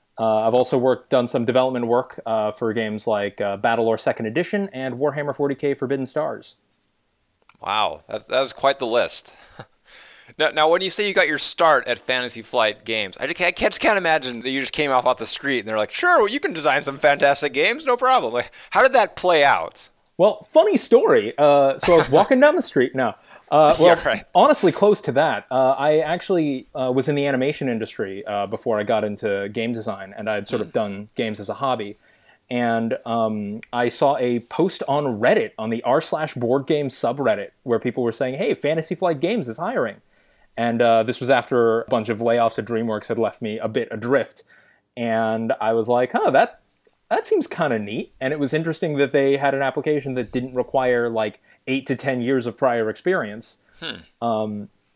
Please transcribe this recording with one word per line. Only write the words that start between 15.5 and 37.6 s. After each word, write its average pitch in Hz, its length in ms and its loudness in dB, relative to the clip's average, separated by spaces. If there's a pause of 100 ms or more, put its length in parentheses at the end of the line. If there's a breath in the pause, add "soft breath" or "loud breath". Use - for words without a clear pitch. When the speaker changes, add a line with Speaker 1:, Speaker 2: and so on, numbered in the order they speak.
Speaker 2:
and 101 80 -8
they're 110 100 -4
like, 107 160 -2
"Sure, 349 240 2
well, 214 100 4
you 247 120 -4
can 320 120 -4
design 147 300 0
some 139 160 -6
fantastic 143 560 2
games, 208 320 0
no 247 100 2
problem." 240 380 2
Like, 120 160 -2 (220 loud breath)
how 196 100 4
did 262 120 6
that 220 220 4
play 170 280 4
out? 98 440 2 (300)
Speaker 1:
Well, 190 240 4
funny 339 360 4
story. 135 600 4
Uh, 143 400 6
so - 160 2
I 165 40 8
was 156 120 4
walking 208 300 4
down 294 160 6
the 330 80 0
street. 131 320 0
No. 127 140 0 (420 loud breath)
Uh, 151 240 6
Speaker 2:
<laughs> 160 40 0
Speaker 1:
well, 170 160 8
Speaker 2:
Yeah, - 80 -2
right. 113 300 -2
Speaker 1:
honestly, 202 380 6
close 208 300 2
to 147 100 -6
that. 127 400 0
Uh, 131 260 2
I 151 220 2
actually, 156 760 -2
uh, 131 200 -2
was 131 140 0
in 151 60 0
the 143 140 0
animation 135 420 -2
industry, 104 560 -8
uh, 101 220 -4
before 107 320 -4
I 104 40 -2
got 107 200 0
into 101 500 -4
game 117 200 -4
design, 98 440 -10
and 107 100 -10
I 107 60 -2
had 101 140 -6
sort 123 160 -4
of 85 60 -14
Speaker 2:
Hmm. - 40 -10
Speaker 1:
done 104 400 -6
games 107 260 -6
as 101 100 -10
a 104 40 -6
hobby. 113 440 -6 (520 soft breath)
And, 117 560 -2
um, 110 560 -4 (100)
I 120 180 0
saw 139 280 0
a 123 220 0
post - 480 -4
on 139 320 -2
Reddit, 117 400 2
on 110 100 -6
the 113 140 -4
r 139 180 2
slash 156 320 -6
board 127 320 0
game 147 240 -2
subreddit, 120 600 -2 (100)